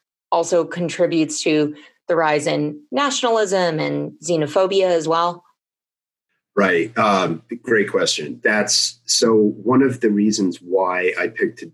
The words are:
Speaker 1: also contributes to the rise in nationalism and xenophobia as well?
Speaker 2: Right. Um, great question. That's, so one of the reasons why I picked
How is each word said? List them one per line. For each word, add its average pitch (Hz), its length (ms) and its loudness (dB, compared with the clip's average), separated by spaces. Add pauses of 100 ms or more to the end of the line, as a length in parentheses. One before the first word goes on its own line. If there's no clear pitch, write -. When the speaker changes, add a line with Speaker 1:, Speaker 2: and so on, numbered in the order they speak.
(320)
Speaker 1:
also 170 340 0
contributes 160 800 -2
to 151 320 0 (320)
the 175 80 0
rise 151 320 0
in 151 420 -2
nationalism 214 920 0
and 147 320 -4 (100)
xenophobia 180 600 2
as 165 240 0
well? 170 340 0 (1120)
Speaker 2:
Right. 90 420 0
Um, 92 460 0 (180)
great 107 300 0
question. - 500 -2
That's, - 640 -2
so 113 300 2
one 107 460 2
of 127 180 0
the 113 100 2
reasons 104 480 0
why 90 640 -2
I 87 80 -2
picked - 460 -4